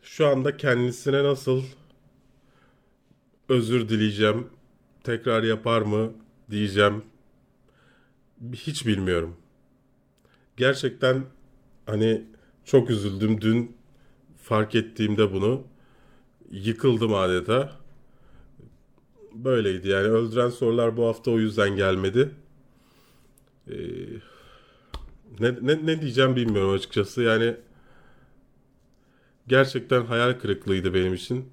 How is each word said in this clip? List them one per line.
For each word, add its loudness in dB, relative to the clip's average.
Şu 0
anda 2
kendisine 0
nasıl 0
özür 0
dileyeceğim, 2
tekrar -2
yapar 0
mı -2
diyeceğim, 2
hiç -8
bilmiyorum. 0
Gerçekten 0
hani 0
çok 4
üzüldüm. -2
Dün 0
fark -2
ettiğimde 0
bunu -2
yıkıldım 0
adeta. 0
Böyleydi 0
yani. 2
Öldüren 0
sorular 0
bu 0
hafta -2
o 2
yüzden 0
gelmedi. 2
Ee, -14
ne, 2
ne, 0
ne -2
diyeceğim 2
bilmiyorum 2
açıkçası. -2
Yani 2
gerçekten 2
hayal 2
kırıklığıydı -2
benim 2
için. -6